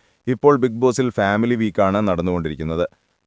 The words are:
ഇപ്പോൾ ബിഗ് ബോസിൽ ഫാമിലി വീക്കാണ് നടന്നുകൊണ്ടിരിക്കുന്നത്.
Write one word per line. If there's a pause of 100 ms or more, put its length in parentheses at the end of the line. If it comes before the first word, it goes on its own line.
(280)
ഇപ്പോൾ
ബിഗ്
ബോസിൽ
ഫാമിലി
വീക്കാണ്
നടന്നുകൊണ്ടിരിക്കുന്നത്. (420)